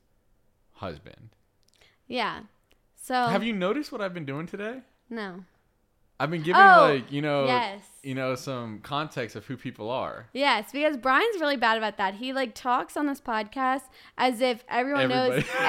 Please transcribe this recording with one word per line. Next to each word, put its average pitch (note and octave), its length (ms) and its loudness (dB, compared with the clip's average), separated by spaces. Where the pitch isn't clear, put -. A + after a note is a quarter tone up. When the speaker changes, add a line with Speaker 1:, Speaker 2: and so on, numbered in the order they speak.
Speaker 1:
husband. - 560 -14
Speaker 2:
Yeah. G#3+ 340 -4
So - 180 -8
Speaker 1:
Have G3+ 160 0
you A3+ 100 -2
noticed G#3 380 -2
what A3+ 100 -8
I've F#3+ 120 -4
been E3+ 120 -8
doing C#3+ 220 -6
today? A3 340 -10
Speaker 2:
No. G3 360 -10
Speaker 1:
I've C#3+ 100 -2
been E3 140 -4
giving, F3+ 180 6
Speaker 2:
Oh, G#3 320 10
Speaker 1:
like, C3 180 -4
you C#3+ 80 -4
know, C#3+ 260 2
Speaker 2:
yes. G#3+ 380 -2
Speaker 1:
you C3+ 100 -8
know, C3 220 -2
some B2 460 -8
context C#3+ 540 -6
of G#2+ 120 -14
who B2+ 100 -8
people A2 320 -10
are. G2 440 -6
Speaker 2:
Yes, B3 380 0
because D4+ 240 0
Brian's D4+ 460 0
really C#4+ 160 0
bad A3+ 220 2
about G#3+ 180 -4
that. G3 180 -2
He, B3+ 160 -8
like, C4 220 -4
talks C4 420 -2
on D4 120 0
this C#4 120 -4
podcast B3+ 680 -2
as B3 200 2
if B3 300 0
everyone C4 400 0
knows B3+ 220 2
Speaker 1:
Everybody. B3+ 160 0
<laughs> - 120 0